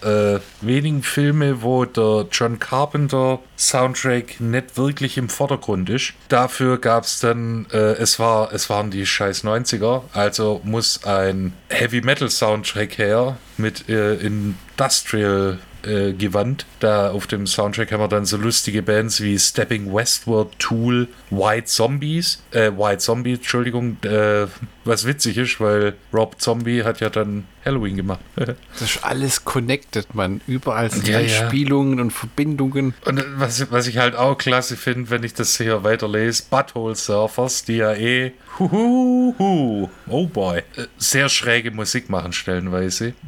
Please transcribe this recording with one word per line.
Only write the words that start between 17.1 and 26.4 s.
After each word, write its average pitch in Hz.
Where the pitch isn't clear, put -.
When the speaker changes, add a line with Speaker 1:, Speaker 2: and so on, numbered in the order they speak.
Speaker 1:
auf 101
dem 101
Soundtrack 104
haben 107
wir 107
dann 104
so 101
lustige 107
Bands 107
wie 101
Stepping 104
Westward, 110
Tool, 120
White 107
Zombies, 143
äh, 110
White 101
Zombie, 123
Entschuldigung, 120
äh, 104
was 117
witzig 123
ist, 123
weil 104
Rob -